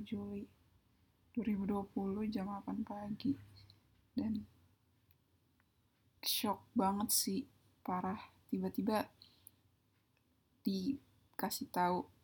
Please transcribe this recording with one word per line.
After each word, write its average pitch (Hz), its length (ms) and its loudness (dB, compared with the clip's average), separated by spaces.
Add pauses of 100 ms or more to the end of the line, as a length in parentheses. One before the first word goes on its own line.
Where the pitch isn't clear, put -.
Juli 202 400 -6 (880)
dua 233 160 0
ribu 196 160 2
dua 202 160 2
puluh 196 480 -2
jam 208 160 -2
delapan 202 400 -4
pagi. 208 480 -2 (800)
Dan 214 320 0 (1800)
shock - 400 0 (160)
banget 202 320 4
sih, - 320 2 (400)
parah. 185 400 -2 (320)
Tiba-tiba 190 480 2 (1600)
dikasih - 1120 -4
tahu 180 320 4 (180)